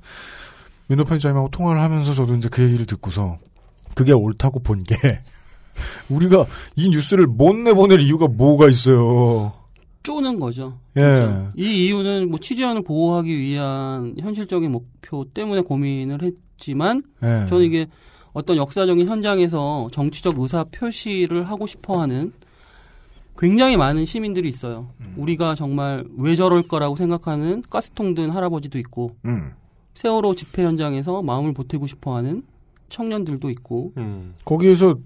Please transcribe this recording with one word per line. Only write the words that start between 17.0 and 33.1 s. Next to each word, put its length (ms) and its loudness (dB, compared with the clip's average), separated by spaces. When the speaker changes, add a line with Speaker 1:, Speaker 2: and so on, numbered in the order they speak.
Speaker 1:
예. 260 0
Speaker 2:
저는 160 4
이게 220 0
어떤 240 -2
역사적인 520 0
현장에서 840 -2
정치적 460 -2
의사 260 -2
표시를 840 -4
하고 180 -8
싶어하는 680 -4
굉장히 400 4
많은 300 0
시민들이 420 -4
있어요. 400 -10
Speaker 1:
음. 160 -18
Speaker 2:
우리가 380 -4
정말 500 -4
왜 180 0
저럴 320 4
거라고 300 -2
생각하는 720 -4
가스통 440 -6
든 160 -4
할아버지도 480 -6
있고, 380 -10
Speaker 1:
음. 260 -6
Speaker 2:
세월호 420 0
집회 280 -4
현장에서 580 -2
마음을 300 -4
보태고 340 -8
싶어하는 560 -6
청년들도 640 -6